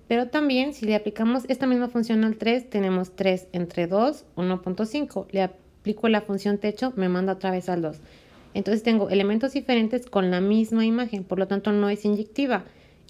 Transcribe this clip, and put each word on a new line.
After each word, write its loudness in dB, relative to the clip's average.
pero 0
también, 2
si -6
le 2
aplicamos 0
esta 0
misma 0
función 2
al 0
tres, 0
tenemos 0
tres 0
entre -2
dos, 0
uno 0
punto -4
cinco. -6
Le 0
aplico -4
la 4
función -2
techo, -2
me 0
manda 0
otra -2
vez -4
al 0
dos. -4
Entonces -2
tengo 2
elementos 2
diferentes 0
con 2
la 2
misma 2
imagen, -2
por -2
lo 0
tanto 0
no 2
es -4
inyectiva. 0